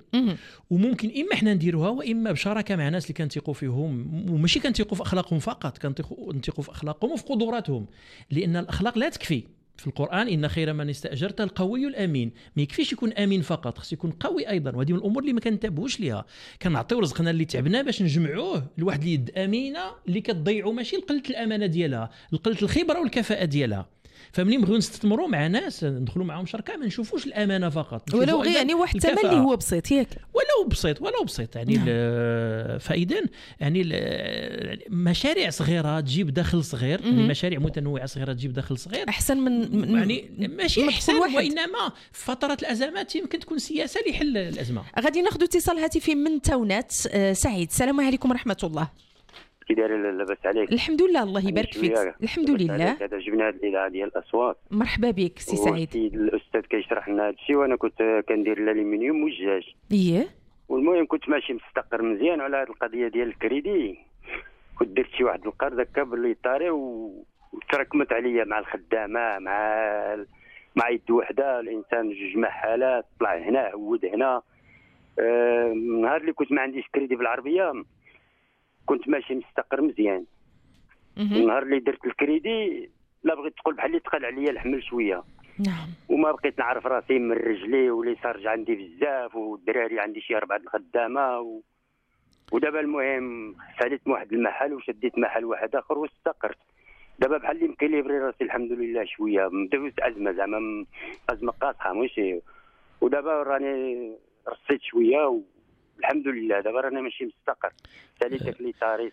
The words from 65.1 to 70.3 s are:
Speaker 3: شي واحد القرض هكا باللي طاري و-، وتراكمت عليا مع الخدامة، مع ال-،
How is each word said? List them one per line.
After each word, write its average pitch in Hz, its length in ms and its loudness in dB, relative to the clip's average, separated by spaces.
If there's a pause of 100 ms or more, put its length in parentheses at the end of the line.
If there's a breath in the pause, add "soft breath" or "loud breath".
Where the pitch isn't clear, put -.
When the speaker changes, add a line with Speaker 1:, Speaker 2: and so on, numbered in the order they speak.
Speaker 3:
شي 127 60 4
واحد 104 220 0
القرض 127 340 -2
هكا 127 220 -2
باللي 120 420 -2
طاري 139 260 0
و-، 117 540 -6 (280)
وتراكمت 143 600 0
عليا 117 320 2
مع 107 140 -2
الخدامة، 110 800 -2
مع 95 200 -4 (560)
ال-، 104 120 -8 (500 loud breath)